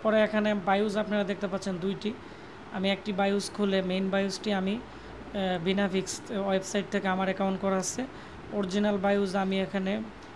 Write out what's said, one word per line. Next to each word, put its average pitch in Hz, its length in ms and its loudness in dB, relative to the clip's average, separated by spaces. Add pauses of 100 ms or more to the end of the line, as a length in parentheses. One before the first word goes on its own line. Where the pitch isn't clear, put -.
পরে 220 200 6
এখানে 214 320 2
বায়োস 196 420 2
আপনারা 208 280 0
দেখতে 196 240 -2
পাচ্ছেন 190 280 -4
দুইটি, 190 360 -2 (600)
আমি 196 180 0
একটি 196 220 -2
বায়োস 196 420 2
খুলে 196 280 2
মেইন 190 280 0
বায়োসটি 196 420 0
আমি, 190 260 0
আহ, - 840 -4
বিনাফিক্স 190 560 0 (100)
ওয়েবসাইট 196 600 0
থেকে 196 180 0
আমার 185 180 2
অ্যাকাউন্ট 190 340 0
করা 196 160 2
আছে। 190 300 -2 (460)
অরিজিনাল 202 460 2
বায়োস 202 360 2
আমি 190 260 2
এখানে 190 420 0 (340)